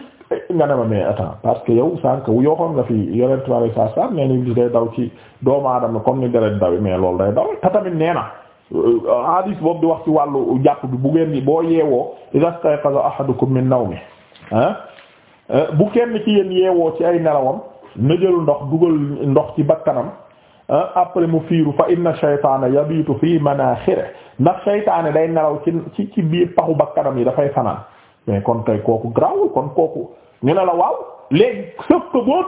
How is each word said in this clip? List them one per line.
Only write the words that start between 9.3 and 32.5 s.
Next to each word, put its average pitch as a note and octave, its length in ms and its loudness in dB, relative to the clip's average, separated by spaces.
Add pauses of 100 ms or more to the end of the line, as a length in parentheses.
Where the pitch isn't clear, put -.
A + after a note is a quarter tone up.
boobu D#3+ 200 -2
di D#3+ 60 -4
wax E3 180 -2
ci E3 60 -2
wàllu C#3+ 540 0
jàpp C#3+ 220 0
bi, B2+ 100 -4
bu B2+ 140 -2
ngeen D#3 220 0
di, C#3 80 -2
boo D3 220 0
yeewoo, D#3 520 0 (200)
"إذا C#3+ 140 2
استيقظ D3+ 480 -2
أحدكم C3+ 560 -2
من C3 160 0
نومه", A2 300 0 (540)
ah, D3 240 2 (720)
euh, C#3+ 220 0
bu D#3 200 4
kenn A#3 320 0
ci G#3+ 60 0
yéen G3 220 2
yeewoo F3+ 440 2
ci E3 80 -2
ay E3+ 140 2
nelawam, D3 420 0 (360)
na C3+ 200 2
jël F3+ 260 2
ndox, D3 180 2 (100)
dugal E3 240 4 (360)
ndox D3 260 2
ci D#3+ 60 2
bakkanam, C#3+ 480 0 (580)
ah, D#3+ 260 0
après F3 320 0
mu E3 220 0
fiiru, D#3+ 240 2
"فإن E3+ 340 2
الشيطان C#3+ 680 0
يبيت D3+ 360 0 (100)
في E3 180 2
مناخره"، C#3 680 0 (340)
ndax A#3 240 2
seytaane G3 480 0
day D#3+ 160 2
nelaw D#3 360 0
ci, E3+ 80 0 (240)
ci, G3+ 180 -4
ci G3+ 80 0
biir E3+ 320 2
paxu D#3+ 200 2
bakkanam C#3 440 0
yi, A#2+ 60 2
dafay C#3+ 260 0
fanaan. G#2 280 -2 (480)
Mais G2+ 160 0
kon A2+ 200 0
kay A2 200 0
kooku A2+ 300 -2
grawul, F4+ 400 0
kon C#3 220 -2
kooku, D#3+ 360 -2 (320)
ñu C#3 120 2
ne F#3 100 2
la F3 100 2
waaw, F3+ 220 0 (340)
léegi, G3+ 340 2 (240)
sauf E4 140 4 (100)
que C4+ 60 0
boo C4+ 300 0